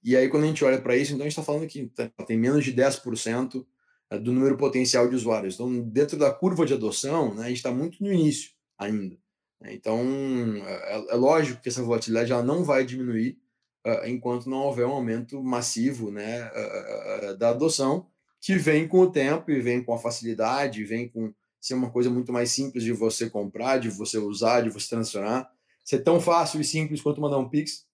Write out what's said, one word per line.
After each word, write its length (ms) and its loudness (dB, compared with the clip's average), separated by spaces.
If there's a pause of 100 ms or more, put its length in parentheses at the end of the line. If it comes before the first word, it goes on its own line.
E 140 4
aí, 100 6
quando 180 4
a 20 2
gente 180 0
olha 160 4
pra 160 2
isso, 160 0
então 120 -4
a 40 -2
gente 60 -6
tá 80 -8
falando 240 -2
que 200 -10
tá, 220 -8 (160)
tem 120 0
menos 280 4
de 80 -2
dez 240 4
por 200 -8
cento, 480 -4 (440)
eh, 100 -6
do 140 -2
número 240 4
potencial 500 2
de 80 0
usuários. 380 -2
Então, 280 -4
dentro 360 0
da 160 4
curva 320 2
de 80 0
adoção, 600 -2
né, 120 -8
a 40 -6
gente 140 -4
tá 80 -2
muito 320 -4
no 80 -2
início 400 2 (260)
ainda, 400 -4 (440)
né? 120 -16
Então, 300 -2 (600)
é, 480 -6
é 20 0
lógico 460 4
que 80 -6
essa 140 -4
volatilidade 500 0
ela 100 0
não 220 0
vai 180 4
diminuir, 540 -4 (480)
ah, 240 -2
enquanto 400 -4
não 80 -4
houver 280 0
um 60 0
aumento 500 -4
massivo, 720 -2
né, 300 -8
ah, 100 -12
ah, 800 -6
ah, 40 -6
da 180 4
adoção, 560 0 (340)
que 140 2
vem 300 4
com 140 4
o 120 8
tempo 380 0
e 120 2
vem 200 2
com 120 -4
a 40 -2
facilidade, 840 -2
vem 240 -4
com 260 -6 (280)
ser 140 -6
uma 140 0
coisa 200 2
muito 240 0
mais 180 0
simples 320 -4
de 80 0
você 380 0
comprar, 480 -2
de 100 -2
você 300 -6
usar, 420 2
de 100 0
você 200 -8
transacionar. 600 -4 (320)
Ser 180 0
tão 200 4
fácil 400 2
e 60 0
simples 340 -2
quanto 220 -2
mandar 160 0
um 100 0
Pix 460 -4